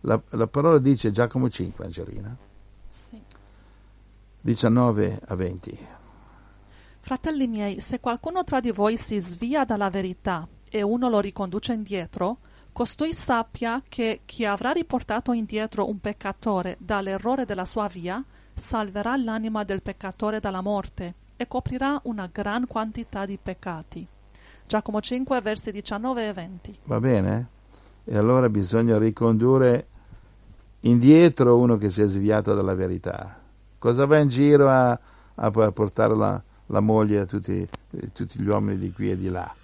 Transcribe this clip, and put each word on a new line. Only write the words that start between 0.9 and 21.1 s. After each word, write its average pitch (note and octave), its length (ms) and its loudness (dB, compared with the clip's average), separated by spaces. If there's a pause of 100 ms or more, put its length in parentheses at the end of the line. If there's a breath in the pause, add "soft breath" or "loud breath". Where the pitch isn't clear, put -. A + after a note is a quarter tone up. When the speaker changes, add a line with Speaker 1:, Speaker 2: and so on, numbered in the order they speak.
Speaker 1:
Giacomo A#2+ 380 0
cinque, - 360 -8
Angelina. F#2 500 -12 (500)
Speaker 2:
Sì. - 360 -20 (1200 soft breath)
Speaker 1:
Diciannove A2+ 840 2
a G2+ 100 -6
venti. F2+ 520 -8 (1120 soft breath)
Speaker 2:
Fratelli C4+ 480 -4
miei, G#3 320 -4
se B3 200 -8
qualcuno D#4+ 440 -4
tra - 160 -2
di A#3+ 120 -2
voi G#3 260 0
si G#3 220 -4
svia A#3 460 -4
dalla G3+ 240 -2
verità F3+ 580 -6 (220)
e G#3+ 120 -4
uno A#3+ 280 0
lo G#3+ 100 2
riconduce G3+ 540 -6
indietro, G3 640 -6 (340 soft breath)
costui D#4 420 -4
sappia A#3 760 -4
che A3 380 -4
chi - 200 -6
avrà G3+ 260 -2
riportato B3+ 600 -4
indietro G#3+ 560 -4
un G#3 100 -6
peccatore G3 800 -4
dall'errore G3 680 -2
della F#3 200 -6
sua G#3 220 -4
via, F#3 360 -8 (300 soft breath)
salverà G#3+ 640 -4
l'anima A3 460 -4
del F#3+ 180 -4
peccatore G#3 580 -6
dalla F#3+ 220 -6
morte F#3+ 540 -6 (200)